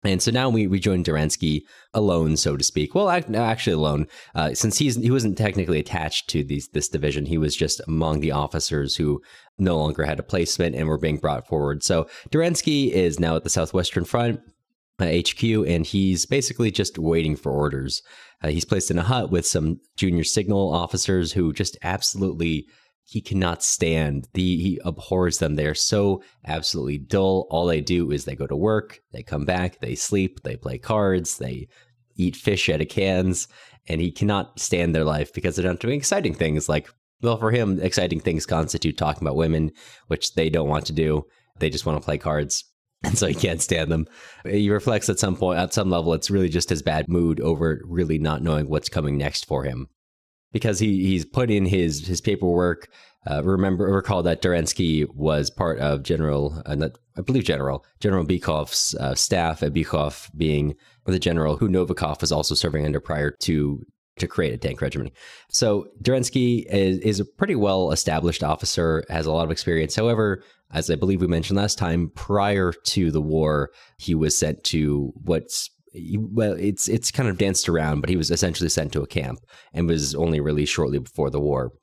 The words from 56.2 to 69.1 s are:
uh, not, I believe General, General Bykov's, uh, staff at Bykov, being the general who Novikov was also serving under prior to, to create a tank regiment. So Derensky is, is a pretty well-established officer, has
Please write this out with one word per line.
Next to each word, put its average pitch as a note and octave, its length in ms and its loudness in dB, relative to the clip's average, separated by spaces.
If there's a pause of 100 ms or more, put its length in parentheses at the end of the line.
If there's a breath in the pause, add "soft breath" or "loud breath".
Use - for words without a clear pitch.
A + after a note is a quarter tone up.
uh, D2 80 -6
not, D2 240 -4 (180)
I - 60 -10
believe B2+ 220 0
General, C#2 420 -2 (140 soft breath)
General F#2+ 260 2
Bykov's, D#2 720 -2
uh, C2+ 180 -4
staff E2 480 0
at D2+ 140 -2
Bykov, D2+ 600 -2
being D2+ 380 0 (320 soft breath)
the F#2 140 0
general D#2 380 0
who A2 120 2
Novikov F2+ 520 0
was E2 100 0
also D2+ 240 0
serving D2+ 280 0
under D2 160 0
prior D2 300 -2 (120)
to, D2 380 0 (380)
to F2 100 -4
create D2+ 260 -2
a A#1+ 40 -8
tank - 240 -6
regiment. C2+ 300 -4 (380 loud breath)
So G#2 380 0 (140)
Derensky B2 720 2
is, F#2+ 280 4
is G#2 180 0
a G2+ 60 0
pretty G3+ 300 -2
well-established F2 880 2
officer, D#2+ 640 0
has D#2+ 180 -2